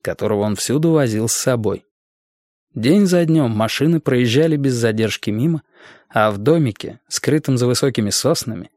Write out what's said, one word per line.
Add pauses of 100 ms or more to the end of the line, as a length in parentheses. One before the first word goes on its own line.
которого
он
всюду
возил
с
собой. (880)
День
за
днём
машины
проезжали
без
задержки
мимо, (460)
а
в
домике,
скрытом
за
высокими
соснами